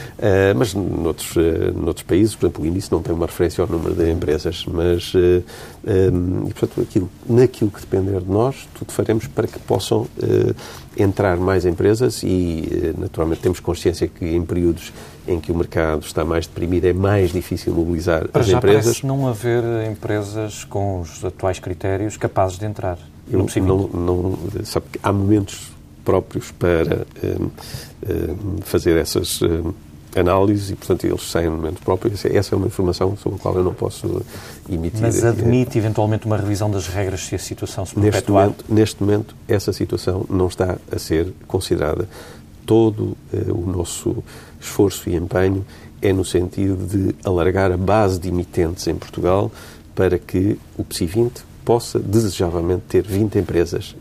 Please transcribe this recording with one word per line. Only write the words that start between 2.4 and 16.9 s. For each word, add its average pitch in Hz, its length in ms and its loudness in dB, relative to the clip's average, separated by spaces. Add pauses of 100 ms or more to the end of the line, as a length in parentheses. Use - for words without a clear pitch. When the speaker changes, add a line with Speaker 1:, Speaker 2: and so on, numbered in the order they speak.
Speaker 1:
exemplo, 82 180 -2
o 78 40 0
índice 92 240 -2
não 82 100 2
tem 85 140 -2
uma 82 100 0
referência 85 380 0
ao 87 40 -2
número 85 280 -2
de 82 160 2
empresas, 80 560 -2
mas, 85 480 0
eh, 90 260 6 (460)
eh, 95 220 4 (380)
e, 101 60 -6
portanto, - 280 -2
aquilo, 95 280 -2 (180)
naquilo 117 440 4
que - 100 -14
depender 95 400 0
de 92 80 -4
nós, 117 380 0 (100)
tudo - 140 -12
faremos 107 340 0
para - 220 -2
que - 120 -10
possam, 110 460 0 (160)
eh, - 320 2 (460)
entrar 98 380 2
mais 92 280 2
empresas 104 580 2
e, 90 480 0
eh, 82 280 -2
naturalmente, 82 420 -2
temos 90 180 0
consciência 87 480 -2
que - 180 -8
em 85 180 0
períodos 87 480 0 (360)
em 87 140 0
que - 100 -4
o 85 40 0
mercado 80 500 0
está - 180 -2
mais 82 240 -2
deprimido 87 380 -2
é 90 80 4